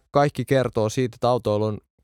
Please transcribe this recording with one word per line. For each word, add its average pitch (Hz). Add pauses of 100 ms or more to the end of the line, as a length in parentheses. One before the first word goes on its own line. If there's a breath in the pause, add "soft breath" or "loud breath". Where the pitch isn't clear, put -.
(120)
kaikki 143
kertoo 117
siitä, 123
että 120
autoilun 107 (260)